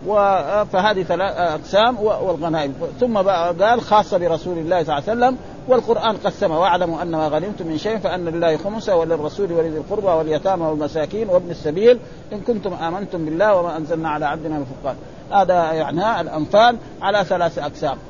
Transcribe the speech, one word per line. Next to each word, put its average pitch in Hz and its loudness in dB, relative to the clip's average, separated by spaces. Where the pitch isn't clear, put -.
و-، 196 2
فهذه 202 0
ثلاث 175 -2
أقسام 190 2
و-، 208 -2
والغنائم. 160 0
ثم 226 2
بقى 180 2
قال: 214 4
"خاصة 208 2
برسول 170 -2
الله 170 0
صلى 147 -2
الله 143 -6
عليه 233 -2
وسلم"، 254 4
والقرآن 226 2
قسمه: 175 0
"واعلموا 175 2
أن 175 -6
ما 156 0
غنمتم 170 -4
من 156 -4
شيء 214 -2
فأن 180 -2
لله 165 2
خمسه 202 -2
وللرسول 165 0
ولذي 165 0
القربى 196 -4
واليتامى 160 2
والمساكين 156 -2
وابن 175 2
السبيل 190 4
إن 208 -10
كنتم 196 -2
آمنتم 170 -6
بالله 180 2
وما 175 0
أنزلنا 160 -4
على 151 -2
عبدنا 156 -4
من 139 -6
فرقان". 131 -4
هذا 180 4
يعني 160 0
الأنفال 196 4
على 196 2
ثلاث 170 0
أقسام 147 -4